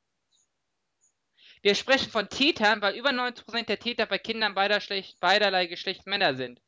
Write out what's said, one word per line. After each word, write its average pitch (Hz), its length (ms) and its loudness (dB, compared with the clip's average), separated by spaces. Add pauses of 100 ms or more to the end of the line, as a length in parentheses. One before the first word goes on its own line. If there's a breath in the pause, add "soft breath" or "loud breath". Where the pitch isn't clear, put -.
(1600 soft breath)
Wir 202 140 4
sprechen 247 340 0
von 208 180 -2
Tätern, 226 540 2
weil 196 140 0
über 247 160 -2
neunzig 247 320 -4
Prozent 220 240 -6
der 208 100 -2
Täter 233 280 -4
bei 196 120 -2
Kindern 220 360 -2
beider 202 260 2
Schlech-, - 400 -8
beiderlei 190 460 4
Geschlechts 175 400 -8
Männer 190 280 2
sind. 123 340 -8